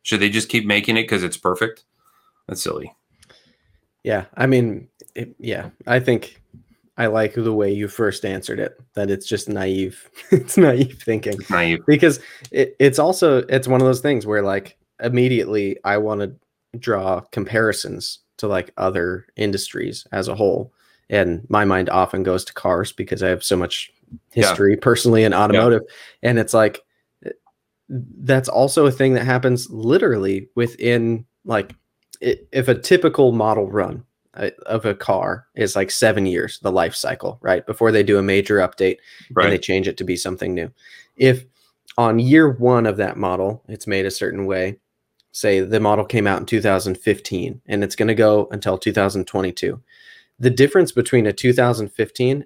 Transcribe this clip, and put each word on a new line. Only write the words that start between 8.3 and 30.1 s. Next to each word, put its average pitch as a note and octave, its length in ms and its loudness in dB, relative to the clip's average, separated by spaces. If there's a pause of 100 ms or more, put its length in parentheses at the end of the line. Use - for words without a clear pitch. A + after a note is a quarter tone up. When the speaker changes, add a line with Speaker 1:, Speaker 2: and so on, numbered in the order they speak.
Speaker 2:
it, G#2+ 200 -8 (140)
that G2+ 160 -4
it's G2 180 -6
just G#2+ 220 -6
naive. F#2+ 600 -6 (100)
<laughs> - 120 -4
It's - 260 2
naive C3+ 460 4
thinking. A2 300 -4
Speaker 1:
It's F#2 160 -12
naive. E2+ 360 0
Speaker 2:
Because D3+ 340 4 (320)
it, - 280 -2
it's C#3 200 4
also, D#3 400 2 (100)
it's B2+ 180 0
one B2+ 140 2
of C3 60 4
those B2+ 120 2
things B2+ 260 -2
where, G#2+ 160 -2
like, G2 360 -4 (240)
immediately A2+ 840 0
I G2+ 140 0
wanna G#2 340 -4 (480)
draw F#2+ 420 -2 (100)
comparisons G#2+ 880 -4 (180)
to, A2 100 -6
like, F#2 300 -4
other F#2+ 480 -4 (100)
industries - 760 -6
as F#2+ 160 -6
a - 80 -6
whole. G2+ 360 -2 (380)
And F#2 400 -2
my G#2 160 2
mind F#2 240 0
often F#2+ 340 0
goes F#2 220 -2
to - 80 -18
cars F2+ 400 -2
because - 300 -8
I F#2+ 60 0
have F2+ 140 -2
so F#2+ 140 0
much - 340 -6 (420)
Speaker 1:
Yeah. A2 140 4
Speaker 2:
history G2 300 2
personally A2+ 480 4
in G#2 80 2
Speaker 1:
Yeah. F#2 100 4
Speaker 2:
automotive. A2 380 4 (420)
And A#2 160 2
it's A2+ 140 -2
like, A2 280 2 (1080)
that's C3 600 -2
also C3+ 360 2
a C#3 60 4
thing C3 220 2
that B2 120 0
happens B2+ 440 0
literally A2 880 0